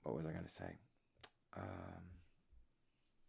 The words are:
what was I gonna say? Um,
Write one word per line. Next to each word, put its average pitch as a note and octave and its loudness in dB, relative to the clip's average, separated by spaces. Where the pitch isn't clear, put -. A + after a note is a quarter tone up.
what B1+ 6
was D#2+ 4
I D#2+ 4
gonna F2 0
say? F2 0
Um, F2+ -2